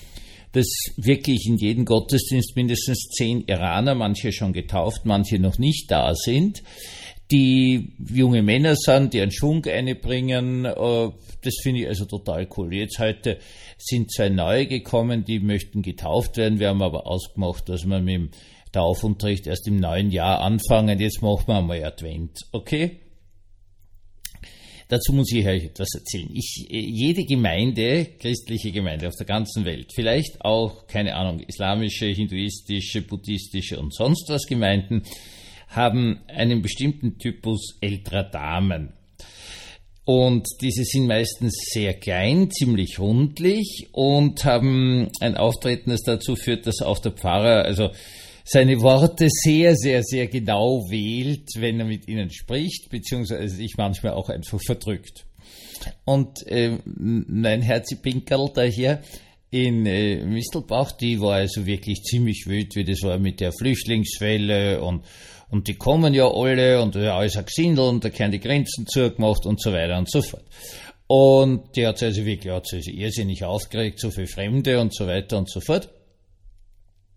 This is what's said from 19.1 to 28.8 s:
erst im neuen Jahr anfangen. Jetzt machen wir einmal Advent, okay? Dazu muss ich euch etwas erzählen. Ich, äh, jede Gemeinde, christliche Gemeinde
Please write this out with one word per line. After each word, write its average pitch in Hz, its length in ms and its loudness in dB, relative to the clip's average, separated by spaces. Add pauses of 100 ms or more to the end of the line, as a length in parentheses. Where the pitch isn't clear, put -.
erst 90 220 -6
im 104 80 2
neuen 95 340 0
Jahr 92 300 2
anfangen. 104 580 2
Jetzt 104 240 -2
machen 104 240 2
wir 107 120 2
einmal 85 260 -2
Advent, 80 520 -10 (140)
okay? 156 480 -4 (1900)
Dazu 120 220 2
muss 135 200 2
ich 110 140 2
euch 92 200 0
etwas 92 280 -8
erzählen. 85 380 -8
Ich, - 360 -8
äh, 110 120 -8
jede 139 440 -2
Gemeinde, 120 840 0 (100)
christliche 113 540 -6
Gemeinde 87 340 -4